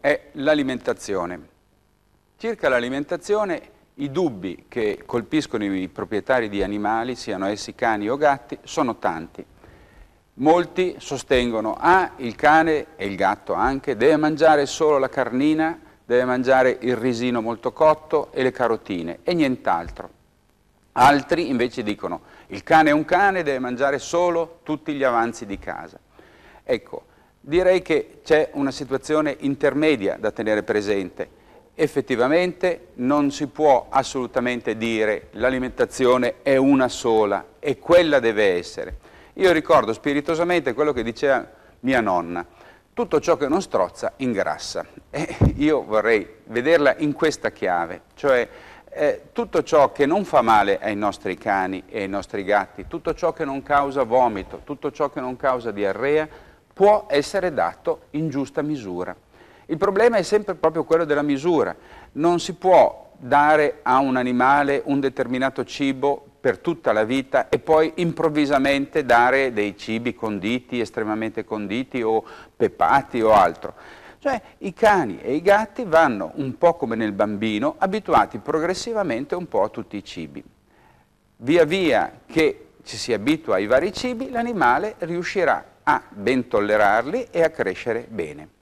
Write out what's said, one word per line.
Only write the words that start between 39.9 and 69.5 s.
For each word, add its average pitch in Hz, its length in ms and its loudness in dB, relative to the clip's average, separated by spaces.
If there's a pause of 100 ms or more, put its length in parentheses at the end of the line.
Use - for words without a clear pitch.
spiritosamente 156 800 -2
quello 147 180 0
che 123 120 -4
diceva 120 460 -2 (320)
mia 127 200 0
nonna: 87 440 -2 (460)
"Tutto 165 300 -2
ciò 165 160 0
che 143 100 -4
non 147 140 0
strozza 92 560 -4
ingrassa." 98 680 -4 (240)
E - 280 -8 (180)
io 143 280 0
vorrei 107 440 0 (200)
vederla 139 500 2
in 147 160 -2
questa 143 380 -2
chiave, 87 500 -4 (140)
cioè, 127 300 0 (440)
eh, 143 320 -2 (100)
tutto 196 320 -2
ciò 143 300 4
che 147 120 0
non 180 200 0
fa 143 160 2
male 104 400 4
ai 104 160 -4
nostri 98 400 -4
cani 95 500 -2
e 110 140 -8
ai 98 80 -6
nostri 98 340 -8
gatti, 98 440 -2
tutto 165 260 -6
ciò 160 180 -2
che 160 140 -8
non 135 180 -8
causa 139 400 0
vomito, 113 600 0
tutto 143 260 -8
ciò 143 180 -4
che 139 120 -10
non 127 160 -8
causa 123 340 -2
diarrea, 110 560 -2 (500)
può 208 320 4
essere 160 460 -2
dato 87 460 -2 (100)
in 156 180 -2
giusta 139 320 -4
misura. 95 540 -6 (500)
Il 160 120 -6
problema 208 400 2
è 190 40 2
sempre 208 320 0
proprio 160 300 0
quello 165 220 2
della 147 180 0
misura. 143 520 0 (380)
Non 170 260 2
si 180 140 -8
può - 640 4
dare 147 640 2
a 127 160 2
un 135 180 2
animale 131 680 2
un 139 140 0
determinato 131 680 -2
cibo 139 580 -2 (160)
per - 200 0
tutta 156 340 -2
la 107 100 2
vita 131 460 -2
e - 80 0
poi 156 380 2
improvvisamente 147 1080 0
dare 127 480 4